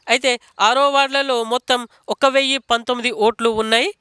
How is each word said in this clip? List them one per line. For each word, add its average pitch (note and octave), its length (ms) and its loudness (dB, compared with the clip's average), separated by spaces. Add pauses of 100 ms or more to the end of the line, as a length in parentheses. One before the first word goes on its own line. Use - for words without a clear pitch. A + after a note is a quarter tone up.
అయితే B3 300 0 (200)
ఆరో B3+ 300 2
వార్డులలో C#4 540 0
మొత్తం A#3+ 440 -2 (220)
ఒక - 160 0
వెయ్యి C4+ 320 2
పంతొమ్మిది A#3+ 540 -2
ఓట్లు A3+ 380 0
ఉన్నాయి. A3+ 520 0